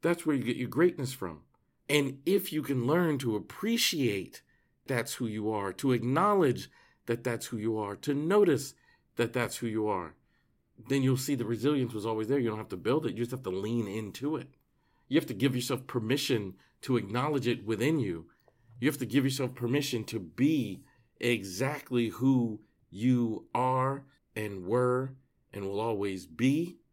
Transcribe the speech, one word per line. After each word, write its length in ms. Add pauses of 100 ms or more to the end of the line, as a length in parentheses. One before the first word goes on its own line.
That's 240
where 100
you 80
get 140
your 100
greatness 460
from. 300 (440)
And 380
if 280
you 100
can 240
learn 300
to 180
appreciate 1040 (460)
that's 280
who 120
you 240
are, 220
to 180
acknowledge 800 (340)
that 180
that's 240
who 100
you 200
are, 200
to 160
notice 600 (440)
that 160
that's 240
who 100
you 200
are, 280 (720)
then 160
you'll 140
see 180
the 80
resilience 500
was 120
always 240
there. 100
You 80
don't 100
have 120
to 80
build 280
it. 60
You 60
just 140
have 120
to 60
lean 380
into 500
it. 100 (640)
You 100
have 80
to 60
give 200
yourself 320
permission 680 (280)
to 120
acknowledge 500
it 200
within 340
you. 280 (520)
You 80
have 120
to 60
give 200
yourself 280
permission 520
to 140
be 680 (340)
exactly 880
who 540 (280)
you 640
are 520 (280)
and 320
were 520 (340)
and 140
will 160
always 440
be. 540 (140)